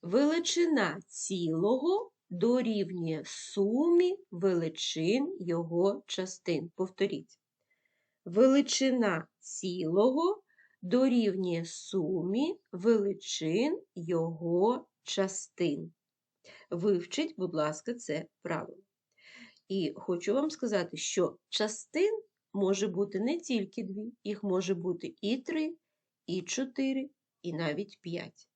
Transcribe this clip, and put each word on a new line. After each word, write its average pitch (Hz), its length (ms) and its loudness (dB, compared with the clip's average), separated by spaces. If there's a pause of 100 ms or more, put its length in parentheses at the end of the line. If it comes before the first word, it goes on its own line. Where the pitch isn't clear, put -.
Величина 285 1040 2
цілого 208 1040 0 (180)
дорівнює 180 960 0
сумі 339 920 2 (140)
величин 180 1080 0
його 170 680 0
частин. 170 680 -4
Повторіть. - 640 -4 (880)
Величина 254 1000 4 (120)
цілого 208 1040 0 (380)
дорівнює 190 840 2
сумі 190 920 -2 (120)
величин 202 1120 0 (140)
його 170 920 0 (160)
частин. 170 920 -2 (760)
Вивчіть, 185 680 -2
будь 170 180 -4
ласка, 156 380 -2
це 160 320 -6 (160)
правило. - 420 -6 (840)
І 190 280 -2
хочу 180 380 -2
вам 285 160 2
сказати, 202 480 -2
що - 400 0 (120)
частин 339 720 -2 (320)
може 196 340 2
бути 190 320 -2
не 277 200 0
тільки 226 440 -4
дві, 208 300 -8 (100)
їх 202 200 -6
може 185 300 0
бути 170 480 -4
і 220 160 0
три, 311 380 -4 (500)
і 175 160 -4
чотири, 269 680 -4 (320)
і 175 120 -6
навіть 160 480 -4
п'ять. - 540 -10